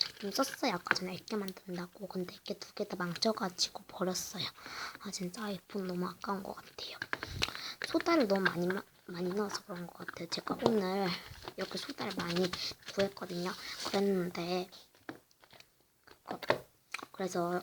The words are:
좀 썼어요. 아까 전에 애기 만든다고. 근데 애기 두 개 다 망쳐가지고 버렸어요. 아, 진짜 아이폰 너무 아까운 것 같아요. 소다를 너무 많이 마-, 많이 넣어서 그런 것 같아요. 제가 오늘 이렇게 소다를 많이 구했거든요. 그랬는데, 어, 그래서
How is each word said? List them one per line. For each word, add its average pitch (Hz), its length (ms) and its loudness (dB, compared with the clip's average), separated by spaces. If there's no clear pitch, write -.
좀 202 120 -2
썼어요. 262 440 2
아까 - 200 4
전에 185 200 -2
애기 214 220 -4
만든다고. 185 680 -6
근데 180 280 -4
애기 - 240 -6
두 - 160 -14
개 208 100 -2
다 190 140 -4
망쳐가지고 180 840 0
버렸어요. 180 600 -2
아, 208 100 -8
진짜 185 340 -4
아이폰 196 420 -4
너무 180 200 0
아까운 190 360 -4
것 - 120 -6
같아요. - 440 -10
소다를 330 400 6
너무 196 140 6
많이 175 260 4
마-, 190 160 2
많이 180 300 -2
넣어서 202 300 0
그런 175 220 -6
것 - 200 -10
같아요. 170 240 -8
제가 - 260 -2
오늘 196 400 6
이렇게 190 220 -4
소다를 240 380 -4
많이 180 340 2
구했거든요. 185 580 0
그랬는데, 185 840 2
어, - 160 -6
그래서 180 500 0